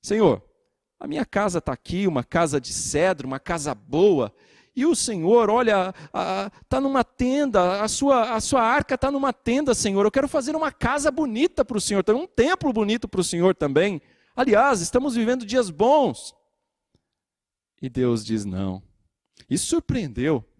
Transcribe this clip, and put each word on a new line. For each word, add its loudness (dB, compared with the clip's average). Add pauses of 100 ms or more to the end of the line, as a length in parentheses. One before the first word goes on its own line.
"Senhor, 2 (560)
a -16
minha -4
casa -2
tá -8
aqui, -4
uma -2
casa -2
de -12
cedro, -2
uma -8
casa -6
boa. 0 (400)
E -2
o 2
Senhor, 2
olha, 2 (200)
a, -4 (200)
tá 0
numa 0
tenda, 0
a -2
sua, 2
a 0
sua 0
arca 0
tá -2
numa -2
tenda, 0
Senhor. 0
Eu 4
quero 0
fazer -2
uma -2
casa -2
bonita -2
pro -4
Senhor, 0
um 2
templo 0
bonito 0
pro -4
Senhor 2
também. 0 (320)
Aliás, 4
estamos -2
vivendo -2
dias 0
bons." 0 (1500)
E -8
Deus 0
diz -4
não. -4 (680)
Isso -2
surpreendeu. -2 (140)